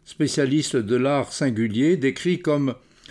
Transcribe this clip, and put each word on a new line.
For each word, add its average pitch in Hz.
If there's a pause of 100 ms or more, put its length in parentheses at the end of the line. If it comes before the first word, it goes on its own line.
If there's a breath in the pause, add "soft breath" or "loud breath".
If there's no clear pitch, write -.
spécialiste 147
de 110
l'art 131
singulier, 123
décrit 143
comme 143 (340 loud breath)